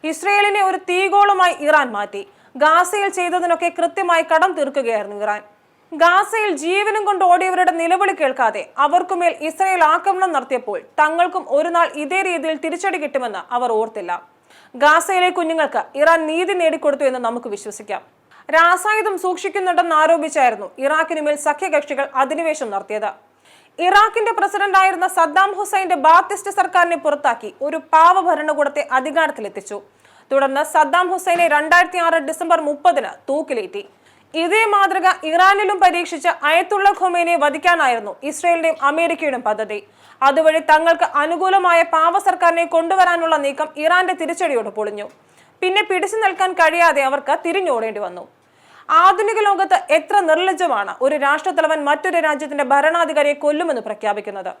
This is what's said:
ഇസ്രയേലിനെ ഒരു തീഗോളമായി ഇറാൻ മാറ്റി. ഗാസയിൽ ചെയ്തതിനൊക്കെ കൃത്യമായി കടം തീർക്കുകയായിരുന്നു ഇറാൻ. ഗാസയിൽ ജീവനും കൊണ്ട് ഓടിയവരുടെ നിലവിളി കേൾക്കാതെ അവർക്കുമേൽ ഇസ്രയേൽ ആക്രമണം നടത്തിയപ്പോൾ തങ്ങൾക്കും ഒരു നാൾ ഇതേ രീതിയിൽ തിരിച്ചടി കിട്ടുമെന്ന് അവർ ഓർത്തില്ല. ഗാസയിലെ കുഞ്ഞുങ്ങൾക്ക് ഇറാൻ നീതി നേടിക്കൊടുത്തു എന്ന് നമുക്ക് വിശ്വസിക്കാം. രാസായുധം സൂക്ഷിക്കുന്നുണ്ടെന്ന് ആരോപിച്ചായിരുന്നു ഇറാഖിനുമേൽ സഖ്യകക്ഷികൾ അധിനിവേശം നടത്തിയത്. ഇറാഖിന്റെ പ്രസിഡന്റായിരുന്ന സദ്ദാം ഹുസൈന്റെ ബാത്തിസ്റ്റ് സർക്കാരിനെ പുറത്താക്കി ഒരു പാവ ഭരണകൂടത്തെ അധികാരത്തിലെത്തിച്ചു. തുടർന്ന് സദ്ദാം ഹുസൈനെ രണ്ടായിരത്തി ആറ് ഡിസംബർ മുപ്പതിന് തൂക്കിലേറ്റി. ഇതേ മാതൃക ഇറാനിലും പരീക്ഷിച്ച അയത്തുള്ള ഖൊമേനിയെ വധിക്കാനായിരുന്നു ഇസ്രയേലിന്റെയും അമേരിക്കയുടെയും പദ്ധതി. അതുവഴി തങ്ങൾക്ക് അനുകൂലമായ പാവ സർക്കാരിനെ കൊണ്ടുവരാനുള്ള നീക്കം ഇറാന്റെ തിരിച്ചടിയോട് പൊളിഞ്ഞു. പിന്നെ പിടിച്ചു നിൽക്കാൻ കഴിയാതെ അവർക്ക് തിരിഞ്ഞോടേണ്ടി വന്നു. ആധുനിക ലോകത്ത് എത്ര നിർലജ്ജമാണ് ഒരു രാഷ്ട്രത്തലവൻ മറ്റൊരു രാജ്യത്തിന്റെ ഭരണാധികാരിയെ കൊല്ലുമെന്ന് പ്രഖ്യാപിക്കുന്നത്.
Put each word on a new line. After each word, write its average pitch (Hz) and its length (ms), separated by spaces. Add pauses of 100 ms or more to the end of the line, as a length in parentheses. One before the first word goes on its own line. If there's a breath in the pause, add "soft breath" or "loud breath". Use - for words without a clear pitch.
ഇസ്രയേലിനെ 403 600
ഒരു 381 100 (100)
തീഗോളമായി 381 640 (120)
ഇറാൻ 294 280
മാറ്റി. 208 260 (420 soft breath)
ഗാസയിൽ 349 460 (100)
ചെയ്തതിനൊക്കെ 349 580
കൃത്യമായി 339 540
കടം 339 260
തീർക്കുകയായിരുന്നു 233 680
ഇറാൻ. 208 160 (600)
ഗാസയിൽ 403 480 (120)
ജീവനും 403 440
കൊണ്ട് 392 240
ഓടിയവരുടെ 359 500
നിലവിളി 370 400
കേൾക്കാതെ 247 420 (220)
അവർക്കുമേൽ 349 500 (140)
ഇസ്രയേൽ 370 340 (100)
ആക്രമണം 370 420
നടത്തിയപ്പോൾ 247 440 (220)
തങ്ങൾക്കും 349 440 (140)
ഒരു 339 180
നാൾ 339 100 (160)
ഇതേ 359 260
രീതിയിൽ 320 360
തിരിച്ചടി 349 380
കിട്ടുമെന്ന് 247 400 (140)
അവർ 247 220
ഓർത്തില്ല. 208 340 (720 soft breath)
ഗാസയിലെ 349 540
കുഞ്ഞുങ്ങൾക്ക് 320 440 (200)
ഇറാൻ 330 180 (120)
നീതി 349 280
നേടിക്കൊടുത്തു 311 500
എന്ന് 254 180
നമുക്ക് 240 280
വിശ്വസിക്കാം. 208 480 (520 soft breath)
രാസായുധം 370 680
സൂക്ഷിക്കുന്നുണ്ടെന്ന് 370 760
ആരോപിച്ചായിരുന്നു 294 680 (180)
ഇറാഖിനുമേൽ 311 500 (100)
സഖ്യകക്ഷികൾ 294 600 (160)
അധിനിവേശം 311 520
നടത്തിയത്. 208 340 (800 soft breath)
ഇറാഖിന്റെ 415 520
പ്രസിഡന്റായിരുന്ന 381 680 (100)
സദ്ദാം 339 420
ഹുസൈന്റെ 381 380 (100)
ബാത്തിസ്റ്റ് 370 500
സർക്കാരിനെ 349 460
പുറത്താക്കി 277 460 (180)
ഒരു 311 100 (160)
പാവ 339 220 (120)
ഭരണകൂടത്തെ 302 560 (140)
അധികാരത്തിലെത്തിച്ചു. 262 800 (540 soft breath)
തുടർന്ന് 277 320 (100)
സദ്ദാം 330 400
ഹുസൈനെ 349 420
രണ്ടായിരത്തി 349 520
ആറ് 330 120 (100)
ഡിസംബർ 330 380
മുപ്പതിന് 294 460 (160)
തൂക്കിലേറ്റി. 269 560 (580 soft breath)
ഇതേ 392 180 (140)
മാതൃക 381 320 (240)
ഇറാനിലും 392 500
പരീക്ഷിച്ച 349 460 (240)
അയത്തുള്ള 381 360 (140)
ഖൊമേനിയെ 349 440
വധിക്കാനായിരുന്നു 285 680 (160)
ഇസ്രയേലിന്റെയും 330 480 (140)
അമേരിക്കയുടെയും 311 580
പദ്ധതി. 214 320 (480 soft breath)
അതുവഴി 311 400
തങ്ങൾക്ക് 330 380 (160)
അനുകൂലമായ 349 580 (160)
പാവ 330 160 (160)
സർക്കാരിനെ 339 360 (100)
കൊണ്ടുവരാനുള്ള 339 680
നീക്കം 285 260 (140)
ഇറാന്റെ 359 380
തിരിച്ചടിയോട് 302 560
പൊളിഞ്ഞു. 208 320 (520 soft breath)
പിന്നെ 381 280
പിടിച്ചു 381 320
നിൽക്കാൻ 381 280 (100)
കഴിയാതെ 320 500
അവർക്ക് 269 240 (100)
തിരിഞ്ഞോടേണ്ടി 226 600
വന്നു. 180 180 (800 soft breath)
ആധുനിക 403 440
ലോകത്ത് 381 320 (200)
എത്ര 320 180 (140)
നിർലജ്ജമാണ് 320 640 (120)
ഒരു 294 100 (100)
രാഷ്ട്രത്തലവൻ 311 540 (100)
മറ്റൊരു 320 360
രാജ്യത്തിന്റെ 294 460
ഭരണാധികാരിയെ 294 720
കൊല്ലുമെന്ന് 302 440
പ്രഖ്യാപിക്കുന്നത്. 202 720